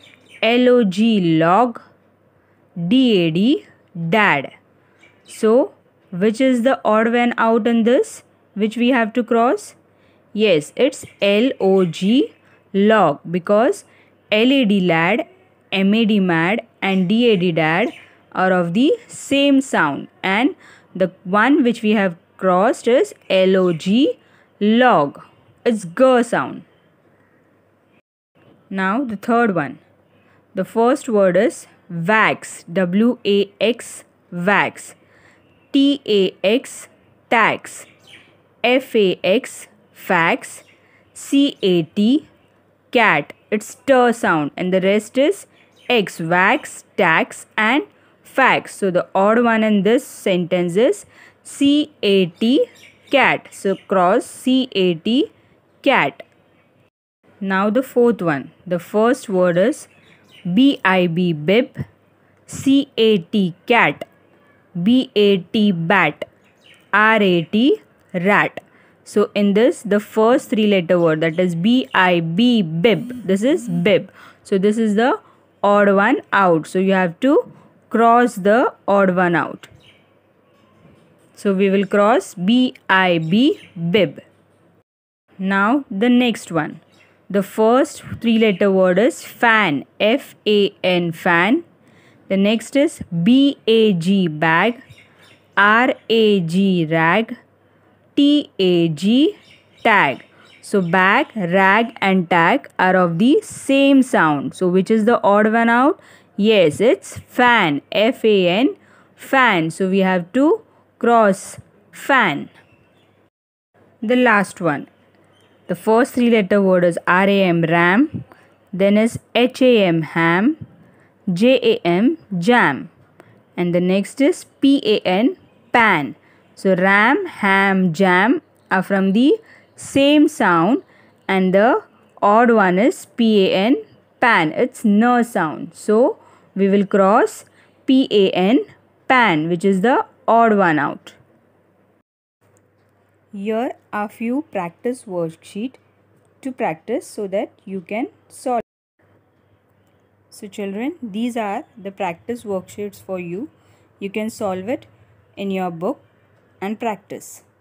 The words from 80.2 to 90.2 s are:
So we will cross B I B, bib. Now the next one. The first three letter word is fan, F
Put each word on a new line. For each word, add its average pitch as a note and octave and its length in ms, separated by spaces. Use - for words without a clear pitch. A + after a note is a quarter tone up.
So G3 180
we F#3+ 160
will G3 160
cross G#3+ 480
B A#3+ 400
I F#3 280
B, A3 420
bib. F3 300
Now G3+ 500
the A3+ 220
next B3 400
one. D#3+ 300
The F#3+ 140
first A#3 580
three A#3 180
letter G#3 320
word F#3 280
is B3+ 240
fan, G#3 640
F A3+ 340